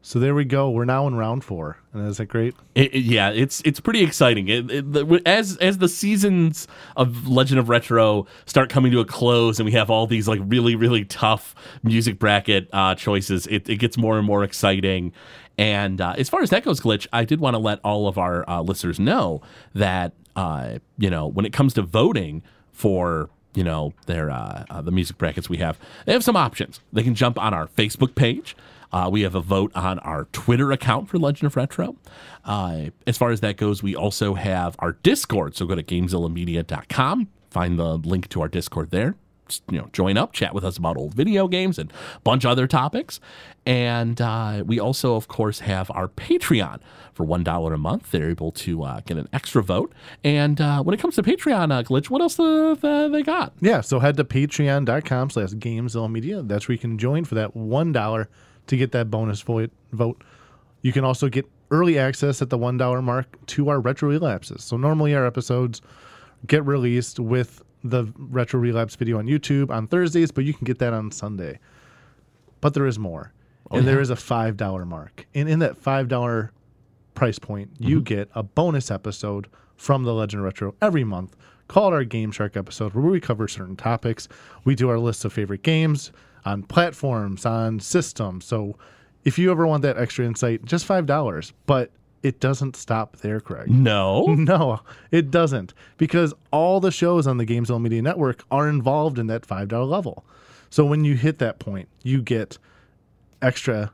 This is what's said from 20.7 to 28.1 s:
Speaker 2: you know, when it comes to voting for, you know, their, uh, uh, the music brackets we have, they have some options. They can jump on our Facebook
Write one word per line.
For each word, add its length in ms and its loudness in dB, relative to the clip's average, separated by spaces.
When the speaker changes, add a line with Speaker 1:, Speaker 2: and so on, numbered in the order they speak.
Speaker 2:
you 120 2
know, 180 -2
when 180 -2
it 80 -6
comes 220 2
to 60 0
voting 640 0
for, 560 0
you 80 0
know, 300 -2
their, 220 -4
uh, 400 -10
uh, 120 -12
the 100 -4
music 260 -2
brackets 320 -4
we 100 -4
have, 200 -2
they 60 0
have 140 2
some 100 2
options. 460 -2
They 120 2
can 120 2
jump 240 2
on 140 0
our 140 -4
Facebook 480 0